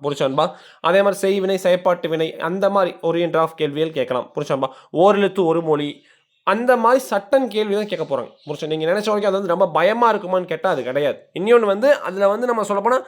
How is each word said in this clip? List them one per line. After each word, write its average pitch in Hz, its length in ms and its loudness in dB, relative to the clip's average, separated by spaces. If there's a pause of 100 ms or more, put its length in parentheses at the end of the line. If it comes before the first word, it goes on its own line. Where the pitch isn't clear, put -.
புரிஞ்சான்பா? 147 480 -2 (300)
அதே 180 200 4
மாதிரி 202 180 2
செய்வினை, 196 360 0
செயற்பாட்டு 180 540 0
வினை, 160 260 -2
அந்த 190 340 -2
மாதிரி 190 320 0
orient 165 340 -2
of 160 200 2
கேள்விகள் 151 360 -2
கேட்கலாம். 123 440 -4
புரிஞ்சான்பா? 143 320 -4 (260)
ஓரெழுத்து, 196 520 2
ஒரு 165 160 2
மொழி, 147 420 -4 (400)
அந்த 240 340 2
மாதிரி 240 320 2
சட்டன் 254 380 0
கேள்வி 214 260 -2
தான் 208 120 -2
கேட்க 160 300 -6
போறாங்க. 120 160 -6 (140)
புரிஞ்சா? 151 220 -8
நீங்க 156 180 -4
நினைச்ச - 20 0
வரைக்கும் 208 360 0
அது 202 80 2
வந்து 196 160 -2
ரொம்ப 175 240 2
பயமா 214 420 4
இருக்குமான்னு 185 320 -2
கேட்டா, 160 240 -4
அது 143 140 -2
கிடையாது. 131 460 -2 (100)
இன்னொன்னு 226 260 4
வந்து, 208 280 2
அதுல 190 340 0
வந்து 220 180 0
நம்ம 233 180 -2
சொல்லப்போனா 202 440 0